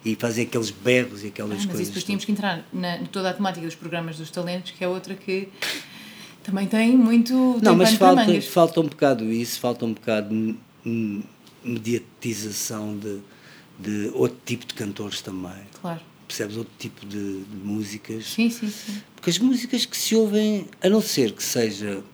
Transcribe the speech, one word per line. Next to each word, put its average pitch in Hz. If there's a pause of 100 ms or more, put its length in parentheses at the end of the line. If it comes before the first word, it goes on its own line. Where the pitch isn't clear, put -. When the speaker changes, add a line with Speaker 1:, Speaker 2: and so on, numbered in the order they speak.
Speaker 1:
e 110
fazem 117
aqueles 113
berros 120
e 107
aquelas 104
Speaker 2:
Ah, -
mas 101
Speaker 1:
coisas 180
Speaker 2:
isso -
depois 185
tínhamos 202
Speaker 1:
todas? 202
Speaker 2:
que 202
entrar 170
na, 175
toda 190
a 180
temática 180
dos 165
programas 165
dos 160
talentos, 180
que 185
é 180
outra 185
que 190 (960)
também 196
tem 226
muito, 233
Speaker 1:
Não, 254
Speaker 2:
tem 214
Speaker 1:
mas 185
Speaker 2:
pano 220
para 190
Speaker 1:
falta, 220
Speaker 2:
mangas. 175
Speaker 1:
falta 165
um 165
bocado 131
isso, 117
falta 120
um 113
bocado 107
m-, 110 (300)
m-, 110 (680)
mediatização 107
de, 101 (600)
de 104
outro -
tipo 120
de -
cantores 101
também. 92 (200)
Speaker 2:
Claro. 170 (280)
Speaker 1:
Percebes? 107
Outro 113
tipo 104
de, 101
de 104
músicas. 107
Speaker 2:
Sim, 226
sim, 226
sim. 208 (140)
Speaker 1:
Porque -
as 165
músicas 247
que -
se -
ouvem, 214 (160)
a 185
não 214
ser 127
que -
seja 104 (100)